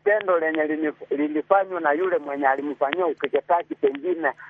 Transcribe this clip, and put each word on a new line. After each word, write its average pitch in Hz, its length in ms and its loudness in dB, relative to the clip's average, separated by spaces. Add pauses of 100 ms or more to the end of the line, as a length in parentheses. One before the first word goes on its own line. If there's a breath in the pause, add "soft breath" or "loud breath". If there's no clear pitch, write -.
tendo 202 360 2
lenye 160 240 0
linif-, 151 540 -4
lilifanywa 170 640 0
na 151 100 2
yule 175 260 0
mwenye 143 300 -2
alimfanyia 143 580 0
ukeketaji, 160 720 -2
pengine 143 560 -2 (180 loud breath)